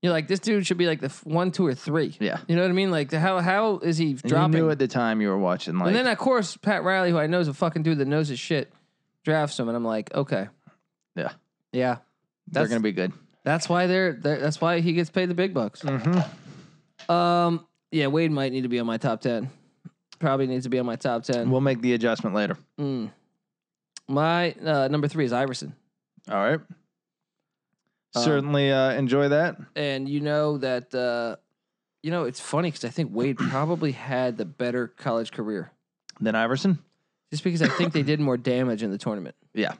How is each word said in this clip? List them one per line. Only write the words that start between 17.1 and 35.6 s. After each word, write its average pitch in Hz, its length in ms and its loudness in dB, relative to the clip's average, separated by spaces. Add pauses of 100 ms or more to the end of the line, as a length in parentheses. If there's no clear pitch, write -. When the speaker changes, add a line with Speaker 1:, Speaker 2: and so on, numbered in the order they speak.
Speaker 1:
Um, 175 540 2 (260)
yeah, 156 160 2
Wade 160 240 2
might 135 200 0
need 131 120 -2
to 127 60 -2
be 120 100 0
on 117 60 -2
my 113 120 -2
top 113 240 -2
ten. 123 280 -2 (680)
Probably 135 280 2
needs 127 180 -2
to 127 40 -6
be 127 100 0
on 123 60 0
my 117 100 -4
top 120 280 -2
ten. 123 260 0
Speaker 2:
We'll 131 120 2
make 131 200 0
the 123 120 2
adjustment 113 420 0
later. 104 220 0 (220)
Speaker 1:
Mm. 131 300 -4 (1000)
My, 160 440 2
uh, 147 380 0
number 147 180 0
three 147 180 0
is 120 80 0
Iverson. 123 400 -2 (560)
Speaker 2:
All 104 80 0
right. 123 220 2 (1600)
Speaker 1:
Um, 120 80 0
Speaker 2:
Certainly, 143 480 2
uh, 135 220 4
enjoy 139 360 2
that. 151 280 2 (180)
Speaker 1:
and 135 320 -4
you 147 140 -2
know 151 380 0
that, 127 360 -4
uh, 120 400 -2 (680)
you 160 100 -4
know, 170 120 -2
it's - 160 -6
funny 165 320 -2
'cause - 140 -10
I 117 40 -4
think 147 240 -4
Wade 120 240 0
<clears throat> - 140 -2
probably 156 400 0
had 127 460 -2
the 107 80 -4
better 120 420 -4
college 117 440 -4
career. 104 400 -6 (500)